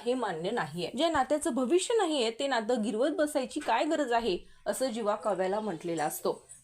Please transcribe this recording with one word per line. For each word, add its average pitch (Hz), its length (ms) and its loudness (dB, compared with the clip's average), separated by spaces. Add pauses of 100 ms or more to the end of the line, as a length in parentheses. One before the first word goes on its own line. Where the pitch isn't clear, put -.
हे 240 80 2
मान्य 196 380 -2
नाहीये. 170 460 -4
"ज्या 320 120 2
नात्याचं 294 440 2
भविष्य 269 440 2
नाहीये 302 340 2
ते 277 160 -2
नातं 233 360 0
गिरवत 233 260 2
बसायची 285 500 -2
काय 233 240 2
गरज 302 280 0
आहे?" 226 260 2 (280)
असं 214 220 -2
जीवा 214 280 0
काव्याला 190 440 0
म्हटलेला 170 440 -2
असतो. - 440 -4 (160)